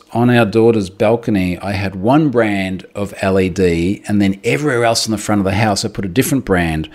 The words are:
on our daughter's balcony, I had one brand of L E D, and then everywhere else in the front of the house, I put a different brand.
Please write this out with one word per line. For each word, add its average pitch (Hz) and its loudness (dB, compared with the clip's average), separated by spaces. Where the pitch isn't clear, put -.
on 120 2
our 120 4
daughter's 110 2
balcony, 101 0
I 98 -6
had 98 -4
one 135 2
brand 101 -2
of 101 -6
L 98 2
E 92 2
D, 90 0
and 104 2
then 98 0
everywhere 131 0
else 113 0
in 110 -2
the 101 -2
front 104 -2
of 95 0
the 95 0
house, 104 0
I 107 -4
put 101 -8
a - -6
different 127 -2
brand. 82 0